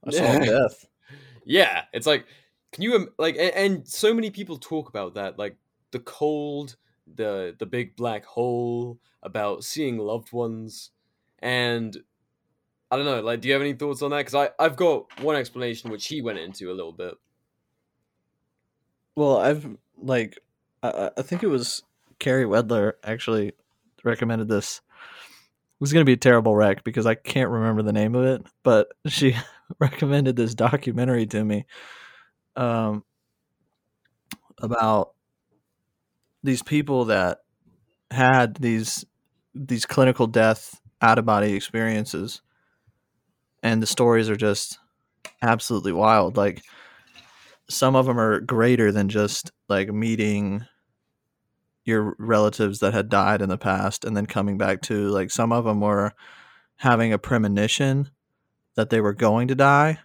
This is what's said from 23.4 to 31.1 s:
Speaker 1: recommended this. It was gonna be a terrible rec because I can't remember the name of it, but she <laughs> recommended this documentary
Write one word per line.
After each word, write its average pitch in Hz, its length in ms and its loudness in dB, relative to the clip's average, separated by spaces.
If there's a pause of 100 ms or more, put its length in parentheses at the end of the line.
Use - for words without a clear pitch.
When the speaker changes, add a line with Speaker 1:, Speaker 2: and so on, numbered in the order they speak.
Speaker 1:
recommended 113 440 -2
this. 104 400 -2
It - 920 -20
was 139 120 -2
gonna 160 120 6
be 135 100 8
a - 20 -2
terrible 117 400 6
rec 101 280 4
because 117 220 -2
I 113 80 4
can't 123 360 -2
remember 110 320 0
the 104 100 0
name 107 240 0
of 127 80 2
it, 131 220 -2 (180)
but 113 240 4 (180)
she 135 300 2 (220)
<laughs> - 220 -20
recommended 139 560 0
this 113 180 -2
documentary 120 720 0